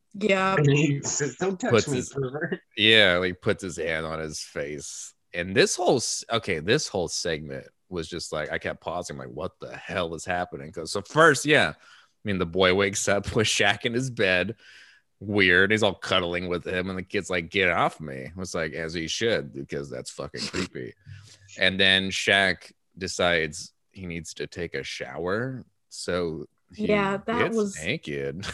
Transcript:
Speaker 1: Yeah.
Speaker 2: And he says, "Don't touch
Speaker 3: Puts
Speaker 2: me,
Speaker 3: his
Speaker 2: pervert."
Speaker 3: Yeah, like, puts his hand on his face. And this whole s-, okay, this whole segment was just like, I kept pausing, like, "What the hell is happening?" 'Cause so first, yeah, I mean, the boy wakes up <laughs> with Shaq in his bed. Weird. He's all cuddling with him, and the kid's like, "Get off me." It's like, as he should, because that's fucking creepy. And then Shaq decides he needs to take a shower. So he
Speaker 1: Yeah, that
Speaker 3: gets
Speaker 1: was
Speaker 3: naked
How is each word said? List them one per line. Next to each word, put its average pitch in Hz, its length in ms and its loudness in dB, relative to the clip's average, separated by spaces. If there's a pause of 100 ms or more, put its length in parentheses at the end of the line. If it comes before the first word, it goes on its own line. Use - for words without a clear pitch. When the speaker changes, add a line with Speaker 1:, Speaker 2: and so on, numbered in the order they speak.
(140)
Speaker 1:
Yeah. 196 420 0
Speaker 2:
And 143 140 4
he 143 320 2
says, - 340 -4
"Don't 185 240 -2
touch 240 100 -2
Speaker 3:
Puts 113 180 4
Speaker 2:
me, 135 80 -2
Speaker 3:
his 123 140 -4
Speaker 2:
pervert." 139 500 -6 (160)
Speaker 3:
Yeah, 107 420 8
like, 92 240 -2
puts 104 200 0
his 85 140 -8
hand 80 300 -2
on 80 140 -4
his 78 200 -6
face. - 720 -10 (200)
And 90 220 -4
this 185 180 6
whole 277 220 2
s-, - 340 -4
okay, 107 300 0
this 113 260 2
whole 87 220 -4
segment 76 580 -6 (220)
was 82 200 -6
just 82 240 -8
like, 76 200 -4
I 87 60 -4
kept 82 220 -6
pausing, 85 360 -8
like, 65 140 -12
"What 76 300 -10
the 71 160 -14
hell 87 380 -4
is 78 100 -10
happening?" 85 460 -4
'Cause 82 220 -10
so 101 100 -2
first, 151 420 6
yeah, 127 320 6
I - 480 -20
mean, 98 140 -2
the 87 80 0
boy 90 280 4
wakes 98 340 2
up 101 160 2
<laughs> - 100 -6
with 110 140 4
Shaq 101 360 2
in 120 100 -2
his 131 160 -2
bed. 95 440 2 (680)
Weird. 98 480 6
He's 110 120 4
all 98 120 2
cuddling 90 540 -2
with 87 180 -4
him, 92 220 -2
and 92 100 -6
the 95 40 -6
kid's 95 280 -6
like, 87 200 -2
"Get 95 180 4
off 107 320 0
me." 67 380 -10
It's 92 160 -10
like, 80 200 -2
as 80 200 -6
he 82 120 -4
should, 78 460 -2
because 69 380 -8
that's 64 200 -10
fucking 69 380 -12
creepy. 76 460 -8 (640)
And 95 200 2
then 95 320 6
Shaq 98 600 2 (240)
decides 87 760 0 (200)
he 95 140 -14
needs 82 280 -10
to 76 120 -8
take 85 280 -10
a 69 80 -6
shower. 95 840 -6 (260)
So 85 560 -4 (280)
he 214 120 -4
Speaker 1:
Yeah, 196 400 2
that 226 180 -2
Speaker 3:
gets 226 120 -2
Speaker 1:
was 202 260 -2
Speaker 3:
naked 73 720 -4